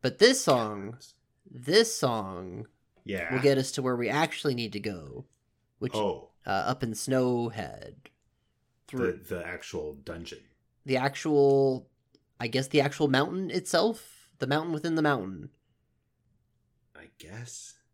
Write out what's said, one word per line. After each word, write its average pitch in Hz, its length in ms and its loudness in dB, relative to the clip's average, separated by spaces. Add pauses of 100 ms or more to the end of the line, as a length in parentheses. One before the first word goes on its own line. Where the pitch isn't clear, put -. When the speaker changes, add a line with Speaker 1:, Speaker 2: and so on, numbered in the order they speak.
Speaker 1:
But 127 160 -4
this 262 240 8
song, 110 560 0 (520)
this 151 460 2
song 98 680 -4 (380)
Speaker 2:
Yeah. 98 300 -4
Speaker 1:
will 127 60 0
get 139 180 6
us 131 140 -2
to 139 100 -4
where 127 140 0
we 120 120 -2
actually 147 460 0
need 117 200 -6
to 104 60 -6
go, 87 440 -10 (540)
which, 123 160 -6
Speaker 2:
Oh. 104 360 -2 (160)
Speaker 1:
uh, - 40 -6
up 98 320 -2
in 113 100 -4
Snowhead. 117 1200 -4 (760)
Through 123 260 -2
Speaker 2:
The, 92 240 -8
the 85 100 -8
actual 80 480 -10
dungeon. 85 500 -14 (400)
Speaker 1:
the 131 120 0
actual, 139 920 4 (480)
I 120 80 -4
guess 131 220 -2
the 151 120 4
actual 139 280 2
mountain 156 420 2
itself? 185 760 -2 (100)
The 131 80 -2
mountain 156 260 0
within 160 220 -2
the 160 80 2
mountain. 117 480 0 (1400)
Speaker 2:
I - 140 -20 (100)
guess. - 560 -16 (200)